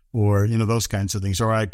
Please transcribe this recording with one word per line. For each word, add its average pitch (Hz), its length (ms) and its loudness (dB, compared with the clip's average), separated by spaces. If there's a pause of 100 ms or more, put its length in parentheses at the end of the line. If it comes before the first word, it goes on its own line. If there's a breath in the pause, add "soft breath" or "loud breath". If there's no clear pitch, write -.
(140)
or, 104 320 2
you 113 120 0
know, 113 80 2
those 113 220 0
kinds 98 280 -4
of 98 60 -4
things. 98 180 -2
Or 110 140 0
I 110 200 0